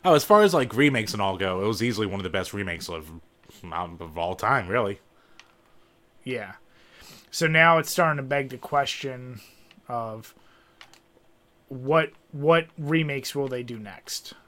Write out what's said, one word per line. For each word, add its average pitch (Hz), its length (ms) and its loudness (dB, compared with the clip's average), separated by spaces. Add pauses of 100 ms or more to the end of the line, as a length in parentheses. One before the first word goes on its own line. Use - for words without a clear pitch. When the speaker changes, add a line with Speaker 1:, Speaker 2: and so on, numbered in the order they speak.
Speaker 1:
Oh, 180 100 8
as 143 100 4
far 214 180 8
as, 185 100 6
like, 131 220 2
remakes 120 380 4
and 104 80 -2
all 95 160 0
go, 95 260 0
it 104 40 2
was 110 140 -2
easily 110 260 0
one 98 120 -4
of 95 40 -6
the 92 60 -4
best 92 240 -4
remakes 92 360 -6
of, 80 200 -10 (640)
um, 85 300 -6
of 82 160 -12
all 87 180 -2
time, 117 320 0
really. 104 320 -2 (1300)
Speaker 2:
Yeah. 110 280 -8 (800)
So 165 160 -2
now 160 300 4
it's 156 120 -2
starting 160 280 2
to 135 60 -6
beg 135 260 -4
the 123 80 -12
question 127 840 -4 (480)
of 113 480 -10 (1300)
what, 139 420 0 (200)
what 160 360 4 (100)
remakes 147 560 -2
will 139 140 -2
they 123 160 -6
do 120 160 -10
next? - 540 -14 (140)